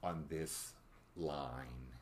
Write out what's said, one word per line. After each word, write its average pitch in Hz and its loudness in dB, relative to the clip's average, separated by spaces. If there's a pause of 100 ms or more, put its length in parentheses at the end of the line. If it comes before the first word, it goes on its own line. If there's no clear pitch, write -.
on 82 4
this 80 0 (420)
line? 64 0